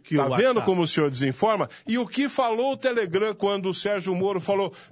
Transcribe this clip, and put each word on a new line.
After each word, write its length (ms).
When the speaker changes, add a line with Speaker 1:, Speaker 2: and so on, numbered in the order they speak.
Speaker 1:
que 120
o 40
Speaker 2:
Tá 40
vendo 100
Speaker 1:
WhatsApp. 180
Speaker 2:
como 180
o 40
senhor 220
desinforma? 580
E 100
o 80
que 240
falou 440
o 40
Telegram 560
quando 340
o 60
Sérgio 400
Moro 260
falou, 320